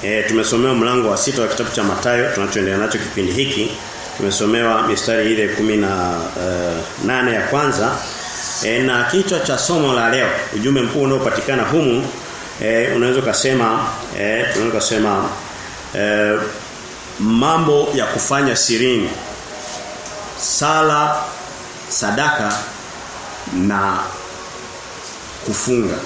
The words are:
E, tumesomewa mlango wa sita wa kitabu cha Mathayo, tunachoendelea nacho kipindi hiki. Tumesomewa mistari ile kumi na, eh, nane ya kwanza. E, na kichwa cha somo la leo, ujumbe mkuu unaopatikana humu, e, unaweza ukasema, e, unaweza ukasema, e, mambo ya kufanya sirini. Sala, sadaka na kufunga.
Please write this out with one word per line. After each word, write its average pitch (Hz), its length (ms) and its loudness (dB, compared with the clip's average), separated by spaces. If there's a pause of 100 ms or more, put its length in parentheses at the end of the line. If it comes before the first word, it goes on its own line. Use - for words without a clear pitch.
E, 104 200 2
tumesomewa 113 520 4
mlango 117 340 4
wa 98 80 2
sita 127 240 0
wa 110 60 2
kitabu - 240 -2
cha 107 120 0
Mathayo, 120 480 2
tunachoendelea 98 480 0
nacho 113 180 0
kipindi 95 340 -2
hiki. 131 400 0 (460)
Tumesomewa 110 720 2
mistari 110 460 2
ile 107 140 2
kumi 107 300 0
na, 95 360 0 (280)
eh, 87 360 -2 (280)
nane 123 280 2
ya 107 80 0
kwanza. 135 500 0 (720)
E, 117 160 0
na 127 240 2
kichwa 180 360 2
cha 131 180 0
somo 151 360 2
la 117 160 4
leo, 127 180 2 (280)
ujumbe 127 260 2
mkuu 123 200 0
unaopatikana 131 600 2
humu, 131 440 2 (560)
e, 113 320 4
unaweza 123 240 4
ukasema, 123 680 2 (340)
e, 110 220 0
unaweza 110 280 0
ukasema, 107 600 2 (680)
e, 104 340 2 (880)
mambo 143 720 4
ya 123 120 2
kufanya 135 500 0
sirini. 117 540 2 (1300)
Sala, 151 760 4 (760)
sadaka 104 640 0 (1000)
na 98 440 2 (1500)
kufunga. 110 500 0 (100)